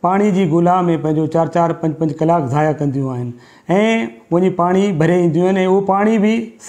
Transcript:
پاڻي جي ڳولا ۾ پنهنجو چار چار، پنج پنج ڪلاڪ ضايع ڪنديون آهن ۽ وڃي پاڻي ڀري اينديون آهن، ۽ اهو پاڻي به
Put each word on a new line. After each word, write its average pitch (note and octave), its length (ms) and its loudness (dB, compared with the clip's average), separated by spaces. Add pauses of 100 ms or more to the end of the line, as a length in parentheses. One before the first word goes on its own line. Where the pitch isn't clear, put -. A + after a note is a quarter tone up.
پاڻي G3+ 300 2
جي F#3+ 160 2
ڳولا ۾ E3+ 240 2 (260)
پنهنجو D#3 320 -2
چار E3 220 -2
چار، E3+ 260 0
پنج D#3+ 160 -2
پنج D#3+ 240 -2
ڪلاڪ D#3+ 320 0
ضايع D3+ 260 2
ڪنديون C3+ 320 -2
آهن ۽ B2 160 -6 (1040)
وڃي F3+ 180 2 (100)
پاڻي F#3 240 2 (180)
ڀري E3+ 180 2
اينديون F3 280 2
آهن، ۽ F#3+ 180 0
اهو G3 260 2
پاڻي G#3 320 2
به A3 100 2 (340)